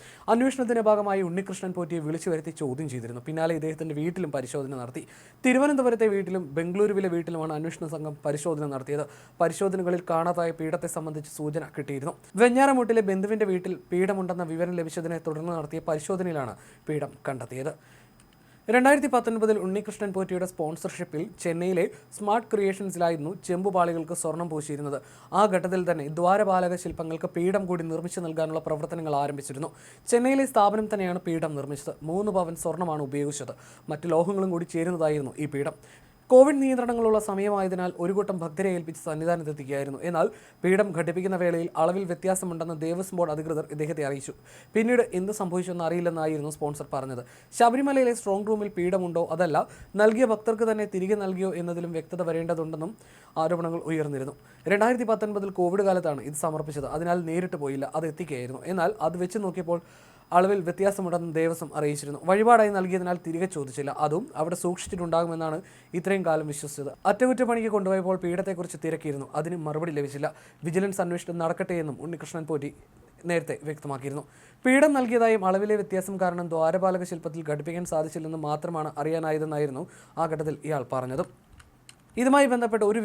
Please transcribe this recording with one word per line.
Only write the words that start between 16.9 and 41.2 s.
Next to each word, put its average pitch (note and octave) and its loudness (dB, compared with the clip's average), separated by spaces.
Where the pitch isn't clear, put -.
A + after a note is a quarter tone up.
കണ്ടെത്തിയത്. C3 -6
രണ്ടായിരത്തി C4+ 6
പത്തൊൻപതിൽ A3+ 4
ഉണ്ണികൃഷ്ണൻ G3+ -4
പോറ്റിയുടെ F#3 -2
സ്പോൺസർഷിപ്പിൽ E3 -6
ചെന്നൈയിലെ F3 2
സ്മാർട്ട് G#3+ 0
ക്രിയേഷൻസിലായിരുന്നു F3+ 0
ചെമ്പുപാളികൾക്ക് F3 0
സ്വർണം E3 -2
പൂശിയിരുന്നത്. D3 -6
ആ G3+ 8
ഘട്ടത്തിൽ F#3 0
തന്നെ D#3 -2
ദ്വാരപാലക F#3 4
ശില്പങ്ങൾക്ക് E3 -6
പീഠം F#3+ 2
കൂടി E3+ -2
നിർമ്മിച്ചു E3+ -6
നൽകാനുള്ള D#3+ -2
പ്രവർത്തനങ്ങൾ D#3 -4
ആരംഭിച്ചിരുന്നു. C#3+ -6
ചെന്നൈയിലെ C4 4
സ്ഥാപനം G#3+ 4
തന്നെയാണ് F#3 -2
പീഠം E3 -2
നിർമ്മിച്ചത്. C#3 -8
മൂന്ന് G3+ 0
പവൻ E3+ -2
സ്വർണ്ണമാണ് D#3+ -2
ഉപയോഗിച്ചത്. C#3+ -4
മറ്റു D3+ -6
ലോഹങ്ങളും F#3+ 2
കൂടി E3+ -4
ചേരുന്നതായിരുന്നു D#3 0
ഈ D3 -2
പീഠം. C#3+ -4
കോവിഡ് C4+ 10
നിയന്ത്രണങ്ങളുള്ള A#3+ 2
സമയമായതിനാൽ F#3+ 0
ഒരു F3+ 0
കൂട്ടം G3+ 0
ഭക്തരെ E3 -2
ഏൽപ്പിച്ച് E3 -8
സന്നിധാനത്തെത്തിക്കുകയായിരുന്നു. D3+ -2
എന്നാൽ E3+ 4
പീഠം F#3+ 4
ഘടിപ്പിക്കുന്ന F3+ 0